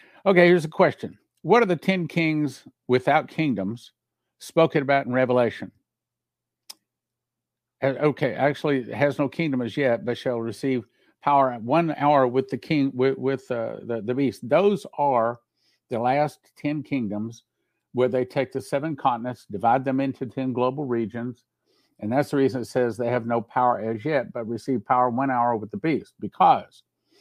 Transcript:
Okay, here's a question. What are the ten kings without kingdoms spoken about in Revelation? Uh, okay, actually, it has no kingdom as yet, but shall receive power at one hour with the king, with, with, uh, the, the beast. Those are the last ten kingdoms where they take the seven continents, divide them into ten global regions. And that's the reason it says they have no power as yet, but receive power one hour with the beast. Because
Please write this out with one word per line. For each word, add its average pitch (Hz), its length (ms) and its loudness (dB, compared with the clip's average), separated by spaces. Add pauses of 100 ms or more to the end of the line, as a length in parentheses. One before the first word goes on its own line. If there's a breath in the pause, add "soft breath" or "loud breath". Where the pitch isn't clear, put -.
(260 soft breath)
Okay, 180 220 8
here's 175 180 6
a 156 40 -8
question. - 480 0 (260)
What 220 200 6
are 208 40 2
the 180 80 0
ten 180 320 -2
kings 156 560 -2 (240)
without 127 400 2
kingdoms 117 680 -4 (460)
spoken 160 420 2
about 139 240 0
in 123 80 -4
Revelation? 123 580 0 (2000)
Uh, 135 160 0
okay, 139 360 -2
actually, 139 460 0
it 110 120 -12
has 139 240 0
no 143 100 0
kingdom 135 360 -2
as 110 120 -8
yet, 123 300 0
but 120 100 -4
shall 120 240 -4
receive 117 460 -4 (380)
power 139 280 4
at 120 120 -10
one 156 340 0
hour 143 300 4
with 131 220 0
the 131 80 -4
king, 139 360 0
with, 131 240 0
with, 131 320 -4
uh, 113 340 -4
the, 113 220 -6
the 123 80 -4
beast. 123 340 -2
Those 190 380 2 (140)
are 120 400 0 (500)
the 120 80 -4
last 139 580 -2
ten 151 280 -6
kingdoms 113 600 -6 (500)
where 123 140 2
they 127 160 0
take 127 280 -4
the 127 100 -6
seven 147 340 -4
continents, 123 540 -4
divide 117 340 0
them 131 160 -2
into 135 280 -4
ten 131 260 -6
global 131 320 -2
regions. 117 600 -6 (560)
And 107 100 -6
that's 135 180 0
the 147 80 -2
reason 135 240 2
it 110 40 -6
says 120 320 -2
they 120 100 -4
have 120 180 -2
no 117 160 0
power 123 380 0
as 113 260 -6
yet, 135 260 -2
but 117 160 -8
receive 117 380 -4
power 127 240 2
one 131 220 -2
hour 120 240 0
with 107 160 -8
the 104 60 -10
beast. 147 420 -4
Because - 640 0 (380 soft breath)